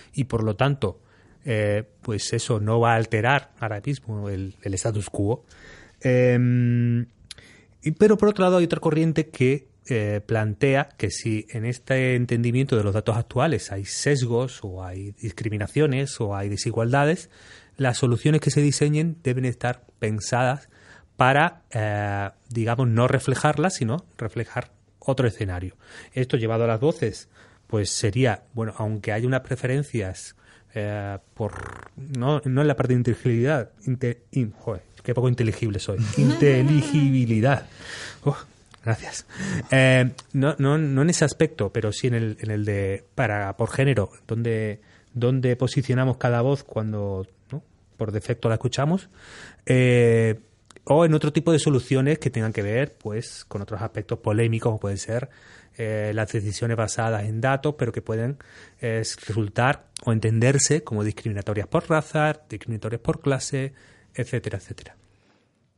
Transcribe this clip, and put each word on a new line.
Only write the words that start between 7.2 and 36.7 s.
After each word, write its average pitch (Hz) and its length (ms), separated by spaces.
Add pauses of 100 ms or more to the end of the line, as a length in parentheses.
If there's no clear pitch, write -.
y, 156 100
pero, 214 260
por 208 120
otro 202 140
lado, 180 140
hay 175 80
otra 165 140
corriente 160 500
que, 131 380 (200)
eh, 104 380
plantea 117 720
que 98 140
si 110 400
en 110 120
este 127 520
entendimiento 120 600
de 107 80
los 101 120
datos 107 220
actuales 123 540
hay 98 140
sesgos 127 800
o 92 200
hay 95 280
discriminaciones 113 1080
o 101 160
hay 101 140
desigualdades, 123 800 (480)
las 127 220
soluciones 143 420
que - 80
se 147 120
diseñen 151 600
deben 131 240
estar 123 400 (140)
pensadas 123 680 (480)
para, 139 520
eh, 104 640 (180)
digamos, 117 380
no 117 200
reflejarlas, 147 680
sino 120 300 (120)
reflejar - 540 (260)
otro 131 300
escenario. 92 500 (360)
Esto 131 240
llevado 113 260
a 117 40
las 110 120
voces, - 500 (380)
pues 104 240
sería, 113 640
bueno, 113 240
aunque 107 340
hay 113 160
unas 127 140
preferencias, 123 960 (380)
eh, 104 460 (160)
por, 104 180 (420)
no, 139 480
no 131 180
en 151 60
la 143 80
parte 123 180
de 123 40
inteligibilidad, 120 720 (160)
inte-, 123 460
in-, 117 200
joder, 101 300 (220)
qué 123 100
poco 127 160
inteligible 110 480
soy. - 300
<laughs> - 100
Inteligibilidad. 139 1500 (580)